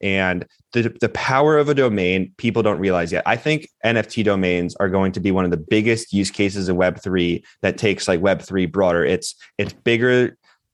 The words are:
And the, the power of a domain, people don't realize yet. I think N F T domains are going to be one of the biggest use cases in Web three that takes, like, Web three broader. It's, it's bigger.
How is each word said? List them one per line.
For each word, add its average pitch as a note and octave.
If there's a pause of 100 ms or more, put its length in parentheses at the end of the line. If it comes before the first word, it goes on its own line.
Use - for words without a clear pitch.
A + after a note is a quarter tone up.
And F#2 (280)
the, A#2
the A2+
power D3
of D3
a D3
domain, F#2+
people A2+
don't G2+
realize F2
yet. F2
I A2
think D3+ (160)
N A2+
F A2
T A2+
domains F#2
are G2
going F#2+
to G2+
be F#2+
one F#2
of F2
the E2+
biggest A2
use G2
cases G2
in F2+
Web F2+
three F2 (180)
that F#2+
takes, G2
like, F2
Web F#2+
three F#2
broader. E2+
It's, F2+ (220)
it's G2+
bigger. B2 (360)